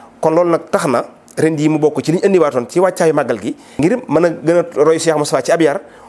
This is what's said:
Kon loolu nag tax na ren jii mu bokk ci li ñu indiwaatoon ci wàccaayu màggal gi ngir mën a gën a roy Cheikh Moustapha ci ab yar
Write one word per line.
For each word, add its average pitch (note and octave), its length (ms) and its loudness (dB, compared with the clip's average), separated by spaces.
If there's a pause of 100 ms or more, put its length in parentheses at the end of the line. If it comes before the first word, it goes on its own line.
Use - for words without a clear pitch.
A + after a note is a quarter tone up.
(200)
Kon D#3+ 140 0
loolu F3 160 2
nag E3 200 -2
tax G3 160 -2
na B2+ 180 0 (320)
ren D#3 200 0
jii D3+ 120 0
mu D#3 100 0
bokk D3 240 0
ci D#3+ 100 -2
li F3+ 60 0
ñu - 80 0
indiwaatoon D3 420 2
ci - 120 -4
wàccaayu F3+ 340 0
màggal B2 260 -2
gi - 160 -8 (220)
ngir G3 200 0 (100)
mën D#3+ 160 2
a E3+ 60 2
gën D#3+ 280 -2
a E3 260 0
roy D#3+ 140 2
Cheikh D#3 180 0
Moustapha D3 260 -2
ci - 100 -4
ab E3 80 2
yar D3 200 0 (280)